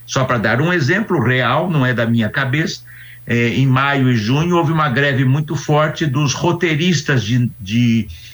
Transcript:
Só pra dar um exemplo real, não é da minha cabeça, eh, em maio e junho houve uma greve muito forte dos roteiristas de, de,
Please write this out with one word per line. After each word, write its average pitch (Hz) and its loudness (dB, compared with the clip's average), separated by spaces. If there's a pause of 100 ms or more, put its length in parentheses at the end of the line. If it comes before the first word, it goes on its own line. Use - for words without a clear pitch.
Só 135 -2
pra 123 -2
dar 110 0
um 175 0
exemplo 175 0
real, 127 0
não 147 0
é 127 0
da 117 0
minha 117 0
cabeça, 143 -4 (440)
eh, 120 0
em 131 2
maio 135 2
e 123 4
junho 147 0
houve 160 2
uma 156 0
greve 139 0
muito 151 0
forte 151 0
dos 135 0
roteiristas 156 0
de, 120 0
de, 113 0 (240)